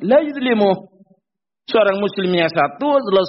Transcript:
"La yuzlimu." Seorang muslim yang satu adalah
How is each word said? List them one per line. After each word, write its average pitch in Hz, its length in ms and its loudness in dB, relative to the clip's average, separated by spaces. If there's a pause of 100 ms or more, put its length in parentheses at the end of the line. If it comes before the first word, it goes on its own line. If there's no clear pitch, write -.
"La 277 160 4
yuzlimu." 247 720 -2 (720)
Seorang 202 320 2
muslim 196 320 -4
yang 170 160 0
satu 165 400 -4
adalah 208 420 0